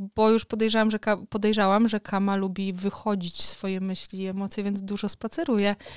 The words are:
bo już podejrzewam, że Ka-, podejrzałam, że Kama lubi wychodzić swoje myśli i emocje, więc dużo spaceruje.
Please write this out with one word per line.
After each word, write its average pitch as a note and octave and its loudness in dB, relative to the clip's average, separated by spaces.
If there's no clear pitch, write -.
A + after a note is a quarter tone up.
bo A3 6
już A3 4
podejrzewam, A3 2
że G#3+ -2
Ka-, G#3+ 0
podejrzałam, G#3+ 4
że G#3+ 0
Kama G3 0
lubi F#3+ -2
wychodzić F#3 -2
swoje F#3+ -4
myśli F#3+ -6
i F#3+ -4
emocje, G3 -4
więc G3 -4
dużo G3+ -4
spaceruje. G#3+ 0